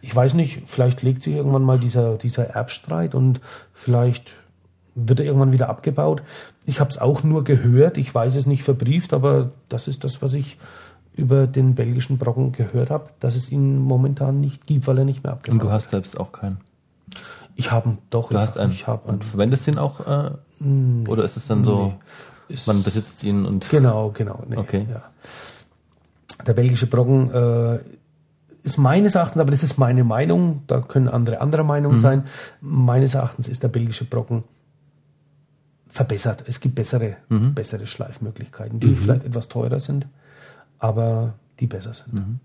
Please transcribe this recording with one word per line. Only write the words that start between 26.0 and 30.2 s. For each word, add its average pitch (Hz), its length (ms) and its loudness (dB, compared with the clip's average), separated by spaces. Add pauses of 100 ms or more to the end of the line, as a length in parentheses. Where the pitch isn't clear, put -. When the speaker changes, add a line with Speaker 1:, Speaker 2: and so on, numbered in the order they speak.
Speaker 1:
Der 120 60 2
belgische 123 340 2
Brocken, 127 460 2
äh, 117 460 2 (840)
ist 135 120 -4
meines 165 380 4
Erachtens, 170 260 2
aber 139 100 4
das 143 120 2
ist 139 160 -2
meine 127 260 4
Meinung, 151 600 2